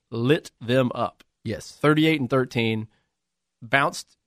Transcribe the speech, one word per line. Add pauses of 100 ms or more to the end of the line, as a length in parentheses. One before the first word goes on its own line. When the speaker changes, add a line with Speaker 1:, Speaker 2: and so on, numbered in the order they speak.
(120)
Speaker 1:
lit (100)
them
up. (200)
Speaker 2:
Yes.
Speaker 1:
Thirty-eight
and
thirteen, (760)
bounced